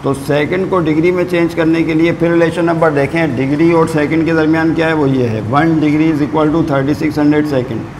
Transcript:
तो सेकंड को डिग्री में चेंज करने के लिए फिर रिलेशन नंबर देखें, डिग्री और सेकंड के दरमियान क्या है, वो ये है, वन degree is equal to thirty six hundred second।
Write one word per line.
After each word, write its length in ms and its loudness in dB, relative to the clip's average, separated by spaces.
तो 100 0
सेकंड 560 -2
को 100 0
डिग्री 320 0
में 160 0
चेंज 260 0
करने 280 0
के 120 -2
लिए 180 2
फिर 200 0
रिलेशन 320 0
नंबर 280 2
देखें, 440 -2
डिग्री 360 2
और 160 2
सेकंड 360 0
के 100 0
दरमियान 400 2
क्या 120 0
है, 80 0
वो 120 0
ये 200 0
है, 140 -2
वन 300 2
degree 320 2
is 100 -2
equal 300 0
to 160 0
thirty 280 0
six 220 -4
hundred 300 2
second। 320 -4